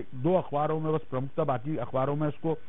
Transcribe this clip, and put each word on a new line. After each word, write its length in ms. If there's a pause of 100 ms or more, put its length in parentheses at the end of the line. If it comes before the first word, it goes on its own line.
(160)
दो 200
अखबारों 440
में 140
बस 80
प्रमुखता, 420
बाकी 340
अखबारों 380
में 120
इसको 300 (120)